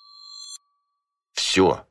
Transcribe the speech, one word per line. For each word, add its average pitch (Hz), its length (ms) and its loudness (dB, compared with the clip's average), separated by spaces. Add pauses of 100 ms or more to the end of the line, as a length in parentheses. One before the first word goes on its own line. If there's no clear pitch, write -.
(1300)
Всё. - 580 0